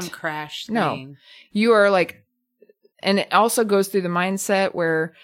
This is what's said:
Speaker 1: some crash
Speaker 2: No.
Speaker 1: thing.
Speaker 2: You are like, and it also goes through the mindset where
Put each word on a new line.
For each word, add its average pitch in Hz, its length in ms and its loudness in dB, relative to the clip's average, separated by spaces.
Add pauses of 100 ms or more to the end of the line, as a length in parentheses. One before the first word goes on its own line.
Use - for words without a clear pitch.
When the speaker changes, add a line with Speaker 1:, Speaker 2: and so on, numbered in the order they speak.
Speaker 1:
some 175 100 -10
crash 151 580 -8
Speaker 2:
No. 214 260 0
Speaker 1:
thing. 139 220 -14 (340)
Speaker 2:
You 220 220 2
are 202 180 6
like, 180 320 0 (800)
and 196 180 2
it - 120 -6
also 226 320 2
goes 196 240 0
through 202 140 -2
the 180 60 -4
mindset 190 680 -2
where 165 500 0